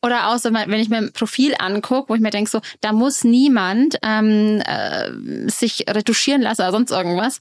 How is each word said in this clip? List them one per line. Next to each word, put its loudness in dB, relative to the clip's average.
Oder 0
auch 0
so, 0
wenn 0
ich 0
mir 2
ein -2
Profil 0
anguck, -2
wo 0
ich 2
mir 2
denk, -2
so, -2
da -2
muss 2
niemand, 4
ähm, 2
äh, -6
sich -4
retuschieren 0
lassen 0
oder 0
sonst 0
irgendwas. -2